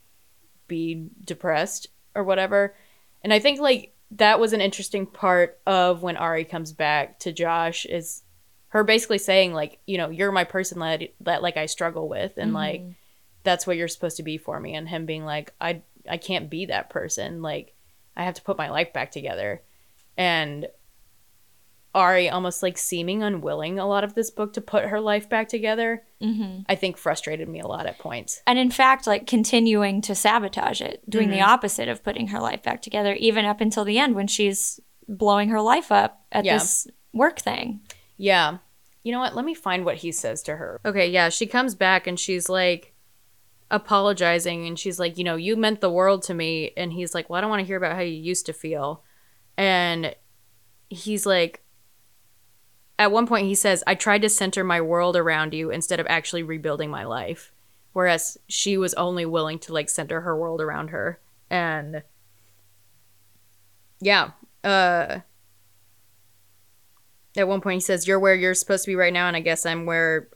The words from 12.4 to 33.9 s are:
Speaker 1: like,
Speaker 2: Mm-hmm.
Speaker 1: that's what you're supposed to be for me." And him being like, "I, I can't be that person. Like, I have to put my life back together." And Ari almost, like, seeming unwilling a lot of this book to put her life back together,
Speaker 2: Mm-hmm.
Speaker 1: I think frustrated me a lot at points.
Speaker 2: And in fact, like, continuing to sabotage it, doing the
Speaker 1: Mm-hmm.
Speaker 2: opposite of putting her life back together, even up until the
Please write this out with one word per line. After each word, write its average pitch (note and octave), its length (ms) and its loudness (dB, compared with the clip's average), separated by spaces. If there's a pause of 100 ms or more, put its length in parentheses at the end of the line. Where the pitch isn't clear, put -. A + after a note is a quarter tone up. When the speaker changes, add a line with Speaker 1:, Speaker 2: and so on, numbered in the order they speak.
Speaker 1:
like, D#3 260 -4
Speaker 2:
Mm-hmm. F3+ 100 -14 (540)
Speaker 1:
that's F3+ 220 0
what F3+ 100 0
you're E3 120 -4
supposed E3 300 -6
to D#3+ 40 -8
be D#3 160 -8
for - 220 -8
me." - 140 -10
And D#3+ 140 -10
him E3 160 -8
being D#3 220 -8
like, D3+ 340 -8
"I, E3+ 220 -6 (260)
I E3+ 80 -6
can't E3+ 320 -6
be E3 180 -8
that - 240 -4
person. E3+ 520 -8
Like, D3+ 320 -10 (420)
I E3+ 80 -6
have F3+ 100 -4
to - 80 -18
put G3 160 -4
my D#3 120 -4
life E3+ 240 -2
back A#2+ 160 -6
together." G2+ 520 -8 (540)
And D#3 520 -2 (1300)
Ari F3+ 360 4
almost, F3+ 320 -4
like, F3+ 160 -2
seeming F3+ 440 -4
unwilling D#3+ 560 -4
a G3 80 -2
lot G3+ 180 0
of G#3 100 -6
this A3+ 160 -2
book G#3 240 -6
to G#3+ 80 -8
put - 240 0
her G#3 140 -2
life G#3 280 0
back A3 200 -2
together, A3+ 560 -2 (180)
Speaker 2:
Mm-hmm. G#3+ 460 -4
Speaker 1:
I F#3+ 80 2
think F#3 200 -2
frustrated D#3 520 -4
me D#3+ 120 -10
a - 60 -10
lot - 180 -6
at F2+ 140 -8
points. - 480 -10
Speaker 2:
And B3 120 6
in B3+ 120 2
fact, C4 380 4
like, G3+ 180 2
continuing G#3+ 760 4
to G#3 120 -4
sabotage G#3+ 640 2
it, - 300 -8
doing G#3+ 200 2
the G3 80 2
Speaker 1:
Mm-hmm. G3 120 6
Speaker 2:
opposite A3+ 380 2
of G#3+ 160 -4
putting A3 240 -4
her G3+ 120 -6
life - 220 -4
back - 180 -4
together, G#3 340 -2
even A3 300 2
up G#3 160 0
until G#3+ 240 0
the G#3 140 0